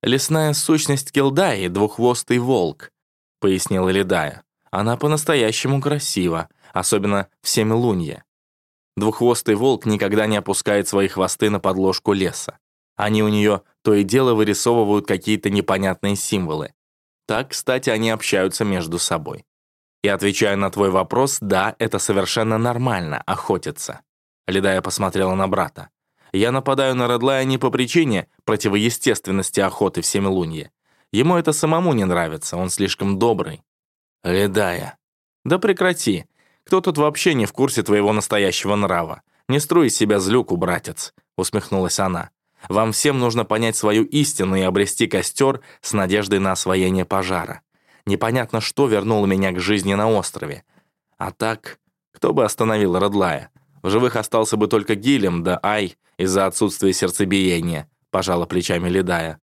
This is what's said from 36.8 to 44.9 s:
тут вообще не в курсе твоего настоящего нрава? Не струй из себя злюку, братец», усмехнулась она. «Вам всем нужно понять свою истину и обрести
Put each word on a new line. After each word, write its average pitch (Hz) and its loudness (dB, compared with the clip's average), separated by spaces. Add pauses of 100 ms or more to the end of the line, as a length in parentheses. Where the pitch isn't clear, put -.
тут 170 -2
вообще 151 2
не 113 2
в - -6
курсе 123 0
твоего 104 2
настоящего 101 0
нрава? 87 -2 (260)
Не 139 2
струй 151 4
из - -2
себя 104 2
злюку, 101 0
братец», 87 -6 (220)
усмехнулась 95 -2
она. 92 -4 (380)
«Вам 107 2
всем 139 0
нужно 117 0
понять 113 0
свою 107 4
истину 101 0
и 95 2
обрести 98 0